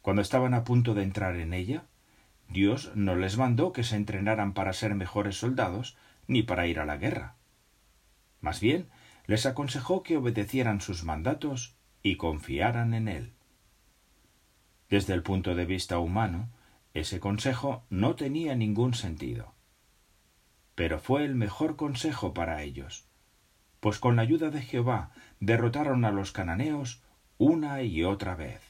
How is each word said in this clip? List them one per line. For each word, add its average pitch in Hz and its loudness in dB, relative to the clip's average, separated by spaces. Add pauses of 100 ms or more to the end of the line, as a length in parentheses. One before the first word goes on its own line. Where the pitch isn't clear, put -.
Cuando 101 2
estaban 127 2
a 120 2
punto 120 4
de 101 2
entrar 95 -2
en 85 -4
ella, 98 -4 (600)
Dios 101 2
no 98 2
les 95 0
mandó 131 4
que 123 -2
se 117 -2
entrenaran 101 0
para 92 -2
ser 104 -2
mejores 98 -2
soldados 117 -2 (320)
ni 120 4
para 90 0
ir 82 0
a 78 -2
la 76 -4
guerra. - -4 (1040)
Más - -4
bien, 151 2 (380)
les 107 2
aconsejó 139 -2
que 165 0
obedecieran 113 0
sus 85 -6
mandatos 123 -4 (280)
y 95 2
confiaran 110 0
en 110 0
Él. 85 -8 (1600)
Desde 98 4
el 85 0
punto 92 0
de 87 0
vista 87 -2
humano, 92 0 (420)
ese 87 -6
consejo 120 -2
no 107 2
tenía 147 -2
ningún 117 2
sentido. 78 -8 (1200)
Pero 80 -2
fue 139 0
el 139 -2
mejor 127 0
consejo 135 -4
para 82 -4
ellos, 67 -12 (760)
pues - 0
con 120 4
la 117 6
ayuda 156 2
de 147 -4
Jehová 120 -2 (300)
derrotaron 120 2
a 107 4
los 98 -2
cananeos 120 -4 (360)
una 143 4
y 85 0
otra 95 0
vez. 73 -10